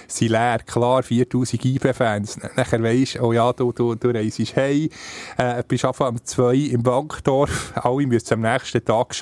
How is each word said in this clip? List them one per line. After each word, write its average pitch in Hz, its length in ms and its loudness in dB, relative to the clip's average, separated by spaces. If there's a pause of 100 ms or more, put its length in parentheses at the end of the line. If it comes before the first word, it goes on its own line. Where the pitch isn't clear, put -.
sind - 220 0
leer. 113 360 2
Klar, 123 380 2
viertausend 123 600 0
I 131 140 0
B-Fans. 113 600 -2 (160)
Nachher 120 260 0
weisst, 120 400 0
oh 117 120 2
ja, 117 200 4
du, 123 180 0
du, 117 220 0
du 113 160 0
reisest 113 460 -2
heim, 143 340 0 (480)
äh, 123 300 0
bist - 180 0
einfach 131 240 0
um 117 160 -6
zwei 123 300 2
im 135 260 2
Bankdorf. 135 920 0
Alle 135 320 0
müssen 117 260 2
am 110 80 -2
nächsten 113 420 -2
Tag 117 380 0